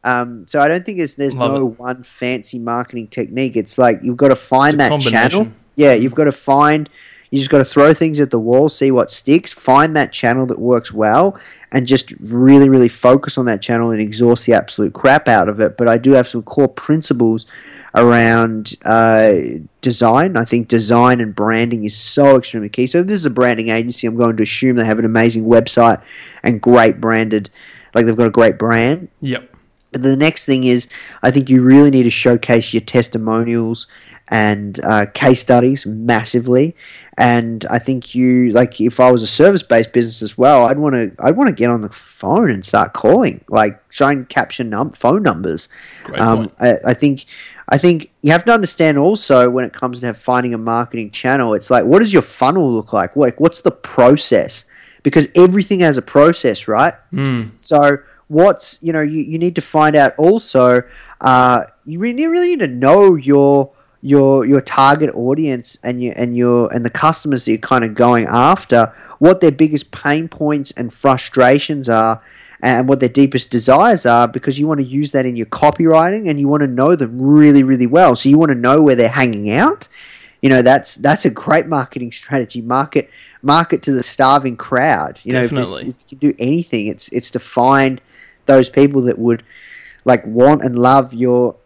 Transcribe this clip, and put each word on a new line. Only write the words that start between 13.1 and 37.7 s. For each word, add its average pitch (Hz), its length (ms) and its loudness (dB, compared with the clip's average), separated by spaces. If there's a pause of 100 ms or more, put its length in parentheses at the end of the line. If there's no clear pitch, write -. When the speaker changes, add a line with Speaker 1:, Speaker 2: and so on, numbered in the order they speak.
Speaker 1:
on 123 80 -4
that 107 140 -4
channel 117 300 -4
and 110 100 -4
exhaust 117 460 0
the 117 60 2
absolute - 400 -2
crap 139 340 0
out 104 220 2
of 104 120 -8
it. - 160 -2
But 117 120 0
I 113 100 2
do 135 140 2
have 127 160 4
some 113 160 -10
core 139 240 0
principles 120 760 -2 (480)
around, 117 800 2 (100)
uh, 110 500 4 (460)
design. 123 560 0
I 113 80 -2
think 117 240 -4
design 120 520 2
and 107 140 -6
branding 113 500 -2
is 104 120 -8
so 139 400 2
extremely 110 320 -6
key. 127 180 -4
So 170 140 -2
if 185 60 -2
this 208 120 -4
is 160 80 -6
a 131 40 0
branding 117 400 -2
agency, 117 360 -4
I'm 113 100 -6
going 117 200 0
to 113 80 -2
assume 127 320 -2
they 113 80 0
have 110 140 0
an 117 60 -2
amazing 113 400 0
website 117 580 2 (400)
and 113 180 -4
great 113 400 4
branded, 110 500 -4 (440)
like, 117 120 2
they've 113 100 0
got 117 100 2
a 107 40 2
great 113 280 2
brand. 117 500 -2 (120)
Speaker 2:
Yep. 127 300 -10 (420)
Speaker 1:
But 127 100 -8
the 135 140 2
next 151 300 -2
thing 131 180 -2
is, 123 240 0 (340)
I 135 80 2
think 135 200 -2
you 131 120 4
really 139 280 6
need 131 140 2
to 120 60 2
showcase 120 600 0
your 113 80 -2
testimonials 113 1040 -4 (420)
and, 104 560 -2
uh, 104 280 0
case - 280 2
studies 127 440 2
massively. 120 880 -2 (440)
And 117 520 -2